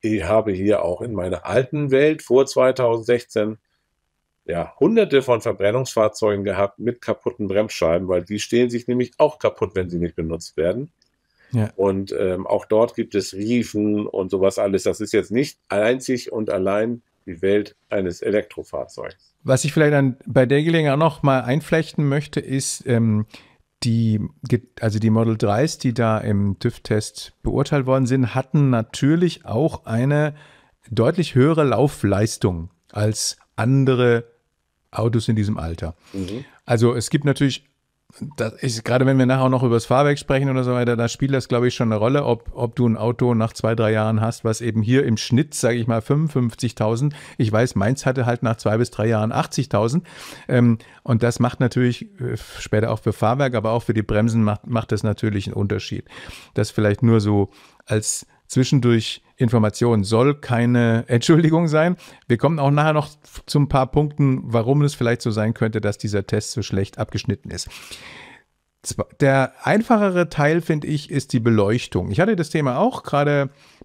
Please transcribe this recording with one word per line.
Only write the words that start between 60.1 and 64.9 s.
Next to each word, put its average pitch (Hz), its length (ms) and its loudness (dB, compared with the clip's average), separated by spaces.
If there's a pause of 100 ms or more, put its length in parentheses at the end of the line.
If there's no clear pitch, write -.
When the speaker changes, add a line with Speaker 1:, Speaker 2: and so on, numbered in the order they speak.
Speaker 2:
keine 120 720 2
Entschuldigung 160 600 4
sein. 156 280 2 (320)
Wir 120 100 2
kommen 151 220 0
auch 139 100 2
nachher 151 240 2
noch 151 160 -2 (380)
zu 151 120 2
ein 143 100 2
paar 131 200 2
Punkten, 147 540 0
warum 123 400 2
es 143 100 0